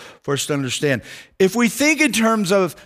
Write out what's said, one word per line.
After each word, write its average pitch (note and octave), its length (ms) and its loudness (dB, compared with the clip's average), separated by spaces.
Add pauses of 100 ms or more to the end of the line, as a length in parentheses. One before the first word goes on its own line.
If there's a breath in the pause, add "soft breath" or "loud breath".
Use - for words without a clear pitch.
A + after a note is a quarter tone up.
(220 loud breath)
for C#3+ 120 -4
us C3 120 -4
to D3+ 80 -4
understand. C3+ 480 -2 (360 loud breath)
If F#3+ 160 2
we A#3+ 140 2
think D4 320 0
in C#4+ 120 2
terms A3 400 0
of F#3 340 0